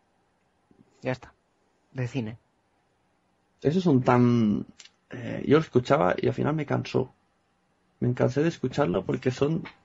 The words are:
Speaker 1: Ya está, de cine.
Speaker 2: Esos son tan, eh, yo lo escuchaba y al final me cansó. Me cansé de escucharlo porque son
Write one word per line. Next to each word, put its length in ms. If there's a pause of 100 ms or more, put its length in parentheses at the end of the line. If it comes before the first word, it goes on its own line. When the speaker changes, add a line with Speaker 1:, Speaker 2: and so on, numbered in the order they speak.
(1000)
Speaker 1:
Ya 100
está, 220 (580)
de 160
cine. 300 (1200)
Speaker 2:
Esos 220
son 200
tan, 640 (460)
eh, 360
yo 120
lo 40
escuchaba 540
y 120
al 60
final 200
me 100
cansó. 480 (880)
Me 140
cansé 280
de 60
escucharlo 560
porque 260
son 340 (200)